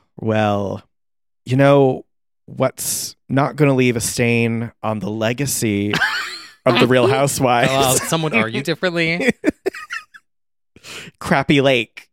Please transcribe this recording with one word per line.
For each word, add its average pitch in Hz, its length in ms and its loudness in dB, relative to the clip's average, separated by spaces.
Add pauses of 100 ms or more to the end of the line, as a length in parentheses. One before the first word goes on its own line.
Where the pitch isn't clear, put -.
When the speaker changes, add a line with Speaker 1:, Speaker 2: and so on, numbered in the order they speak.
(180)
Speaker 1:
well, 104 680 -2 (640)
you 123 120 -2
know 139 480 4 (400)
what's - 680 -6 (120)
not 131 280 -2
gonna 139 180 4
leave 127 220 2
a 113 60 -4
stain 117 720 0 (120)
on 107 160 -4
the 98 100 -6
legacy 110 840 -2 (360)
Speaker 2:
<laughs> - 360 -14
Speaker 1:
of 123 140 2
The 120 80 4
Real 123 200 4
Housewives? 135 640 2
Speaker 2:
Well, 135 240 2
some - 260 -2
would 156 140 -2
argue 113 260 -2
differently. 170 680 -2 (920)
Speaker 1:
<laughs> - 960 -20
Crappy 139 420 2
Lake. 127 520 0